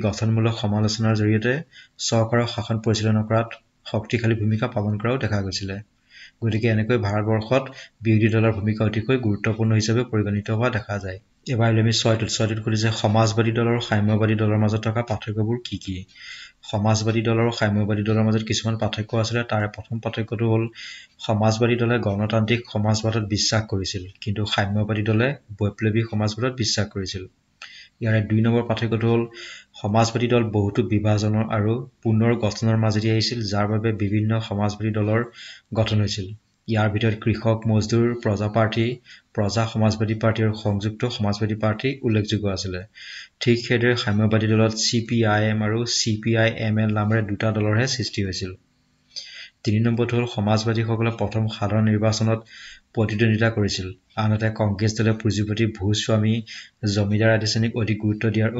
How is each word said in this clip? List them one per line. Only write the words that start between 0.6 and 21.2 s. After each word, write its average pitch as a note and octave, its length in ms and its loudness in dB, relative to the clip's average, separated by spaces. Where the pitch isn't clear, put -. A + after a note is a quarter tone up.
সমালোচনাৰ G#2+ 600 0
জৰিয়তে G#2+ 320 2
চৰকাৰৰ A#2 460 2
শাসন A2+ 320 -4
পৰিচালনা G#2+ 440 2
কৰাত A2+ 200 0
শক্তিশালী A2+ 500 0
ভূমিকা A2 240 0
পালন G#2 260 -2
কৰাও A#2+ 220 -2
দেখা G#2 220 -2
গৈছিলে। F#2+ 300 -6
গতিকে A2 300 0
এনেকৈ A2 320 2
ভাৰতবৰ্ষত G#2+ 580 0
বিৰোধী A2 300 4
দলৰ A2 220 4
ভূমিকা G#2 320 -2
অতিকৈ A2 360 -2
গুৰুত্বপূৰ্ণ A2 540 0
হিচাপে A2+ 320 2
পৰিগণিত G#2 360 0
হোৱা B2 200 2
দেখা G#2 260 -6
যায়। F#2+ 140 -10
এবাৰ A#2 160 2
আমি A2+ 180 2
ছয়টোত, A2 340 2
ছয়টোত A2 280 0
সুধিছে A2 260 0
সমাজবাদী A2 560 2
দল A#2 140 2
আৰু A#2 180 0
সাম্যবাদী G#2+ 520 2
দলৰ G#2+ 220 2
মাজত G#2+ 240 2
থকা A#2 140 -2
পাৰ্থক্যবোৰ G#2+ 460 -2
কি G2+ 180 -8
কি? F#2 120 -6
সমাজবাদী A2 560 2
দল A2+ 160 2
আৰু A#2 160 2
সাম্যবাদী G#2 500 0
দলৰ A2 180 2
মাজত A2 220 2
কিছুমান A2+ 340 -2
পাৰ্থক্য G#2 280 -4
আছিলে। A#2 180 -2
তাৰে G#2+ 240 0
প্ৰথম A2 280 -10
পাৰ্থক্যটো A2+ 480 -4
হ'ল A2 120 2